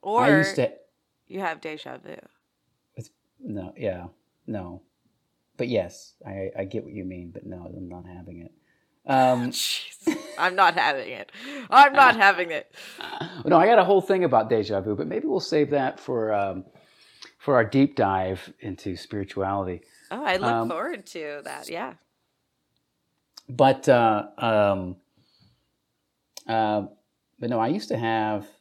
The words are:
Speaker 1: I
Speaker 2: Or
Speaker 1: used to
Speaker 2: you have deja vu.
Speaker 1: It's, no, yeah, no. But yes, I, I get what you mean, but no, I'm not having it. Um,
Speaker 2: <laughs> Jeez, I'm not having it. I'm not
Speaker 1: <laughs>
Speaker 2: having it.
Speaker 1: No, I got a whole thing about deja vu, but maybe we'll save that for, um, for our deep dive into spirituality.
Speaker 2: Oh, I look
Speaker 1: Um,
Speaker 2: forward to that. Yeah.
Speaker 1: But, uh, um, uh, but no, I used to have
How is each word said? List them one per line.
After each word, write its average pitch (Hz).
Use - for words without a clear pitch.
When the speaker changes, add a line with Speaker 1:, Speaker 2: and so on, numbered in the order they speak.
Speaker 1:
I 180
Speaker 2:
Or 226
Speaker 1:
used 190
to 123
Speaker 2:
you 185
have 165
deja 151
vu. -
Speaker 1:
It's, -
no, 104
yeah, 90
no. 92
But 123
yes, 98
I, 98
I 98
get 101
what -
you 98
mean, 90
but -
no, 90
I'm 90
not 90
having 87
it. 85
Um, 127
Speaker 2:
<laughs> -
Jeez, -
I'm 180
not 180
having 135
it. 104
I'm 277
not 254
Speaker 1:
<laughs> 208
Speaker 2:
having 175
it. -
Speaker 1:
No, 170
I 165
got 226
a 185
whole 190
thing 185
about 117
deja 107
vu, 104
but -
maybe 220
we'll 220
save 147
that 135
for, 113
um, 98
for 143
our 120
deep 135
dive 95
into 92
spirituality. 95
Speaker 2:
Oh, 233
I 190
look 120
Speaker 1:
Um, 113
Speaker 2:
forward 208
to 147
that. 143
Yeah. 165
Speaker 1:
But, 135
uh, 113
um, 101
uh, 107
but 120
no, 123
I 113
used 196
to -
have 110